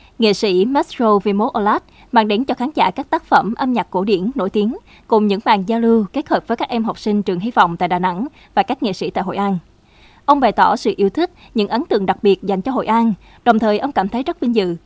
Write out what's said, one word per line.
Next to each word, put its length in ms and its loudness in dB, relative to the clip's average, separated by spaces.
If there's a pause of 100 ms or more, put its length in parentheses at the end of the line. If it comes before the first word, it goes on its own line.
(200)
nghệ 140 4
sĩ 320 2
Metro 540 2
Vimok 340 0
Alat 300 0 (280)
mang 160 4
đến 180 0
cho 80 -2
khán 220 -4
giả 160 0
các 180 -8
tác 140 -2
phẩm 340 2
âm 160 -2
nhạc 160 -2
cổ 140 -2
điển 320 0
nổi 140 -2
tiếng, 280 -2 (300)
cùng 200 2
những 180 0
màn 220 2
giao 120 0
lưu 340 2
kết 160 -6
hợp 180 -2
với 100 -4
các 120 -6
em 140 -2
học 160 -6
sinh 240 -2
trường 160 -4
Hy 120 -6
vọng 260 2
tại 120 -2
Đà 100 0
Nẵng 280 -4 (280)
và 80 2
các 200 -6
nghệ 100 0
sĩ 160 -6
tại 140 -4
Hội 140 -6
An. 200 0 (680)
Ông 140 4
bày 120 4
tỏ 240 4
sự 220 -2
yêu 120 2
thích, 220 -2 (220)
những 140 0
ấn 180 -4
tượng 200 0
đặc 160 0
biệt 220 2
dành 180 -2
cho 100 -4
Hội 140 -2
An, 280 2 (320)
đồng 140 4
thời 200 0
ông 120 -4
cảm 160 -2
thấy 160 -4
rất 160 -6
vinh 160 0
dự 200 0 (100)